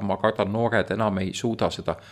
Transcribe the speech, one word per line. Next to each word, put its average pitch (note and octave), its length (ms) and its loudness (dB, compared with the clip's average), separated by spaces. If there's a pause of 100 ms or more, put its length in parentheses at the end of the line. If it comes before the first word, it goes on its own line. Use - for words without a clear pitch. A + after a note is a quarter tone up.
ma G2 160 0
kardan, G#2+ 320 2
noored A2+ 400 2
enam G#2 300 0
ei F#2 100 -2
suuda A2 400 0
seda E2+ 220 -4 (180)